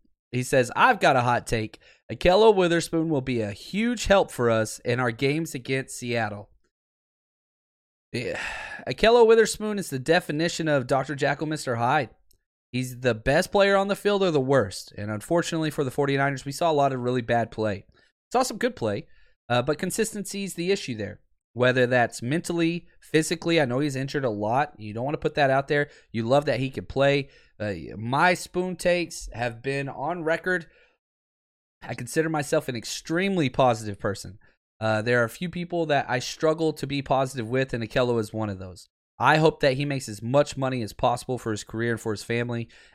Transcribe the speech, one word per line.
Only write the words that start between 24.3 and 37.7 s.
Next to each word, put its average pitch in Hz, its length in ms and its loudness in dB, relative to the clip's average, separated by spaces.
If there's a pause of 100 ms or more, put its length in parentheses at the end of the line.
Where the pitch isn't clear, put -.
lot. 110 480 -2
You 107 160 -12
don't 117 100 -6
wanna 151 140 -4
put 151 160 -4
that 139 160 2
out 135 160 2
there. 147 220 0 (240)
You 113 100 -4
love 135 220 4
that 127 160 0
he 135 100 -2
could 95 180 -10
play. 139 400 2 (300)
Uh, 104 160 -4 (220)
my 135 380 2
spoon 180 420 -6
takes 175 560 -2
have 117 300 -6
been 139 260 -4
on 156 340 -6
record. 165 440 -2 (1160)
I 120 120 -10
consider 156 340 -2
myself 151 400 0
an 127 80 -6
extremely 170 720 -2
positive 113 500 0
person. 98 400 -6 (420)
Uh, 110 220 0
there 120 180 2
are 117 40 4
a 110 40 -2
few 180 200 -8
people 170 380 -4
that 139 220 0
I 127 120 -2
struggle 156 540 0
to - 120 -8
be 143 160 -4
positive 131 460 0
with, 131 260 0